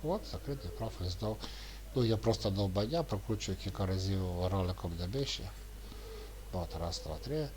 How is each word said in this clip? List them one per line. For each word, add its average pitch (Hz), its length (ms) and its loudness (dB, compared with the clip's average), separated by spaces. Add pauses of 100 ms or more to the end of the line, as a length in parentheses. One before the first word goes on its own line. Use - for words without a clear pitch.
От, 180 180 2 (100)
закритий 139 400 -4
профіль 110 340 -4
знов. - 320 0 (580)
Ну, 123 100 6
я 110 120 6
просто 113 320 4
довбання, 104 540 4
прокручую 101 540 0
кілька 98 280 0
разів 95 600 2
роликом 92 520 2
на 87 80 -2
миші. 131 360 0 (1080)
От, 85 220 -4
раз, 85 280 -2
два, 78 120 -4
три. 143 420 -2